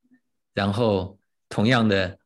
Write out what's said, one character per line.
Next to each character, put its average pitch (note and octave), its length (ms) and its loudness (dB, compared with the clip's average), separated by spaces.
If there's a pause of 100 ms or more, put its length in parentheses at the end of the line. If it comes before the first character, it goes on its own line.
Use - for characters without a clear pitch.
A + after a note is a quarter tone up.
(520)
然 G2+ 200 -2
后 G2+ 460 -2 (300)
同 G#2 180 -2
样 A#2 220 2
的， F#2+ 380 -2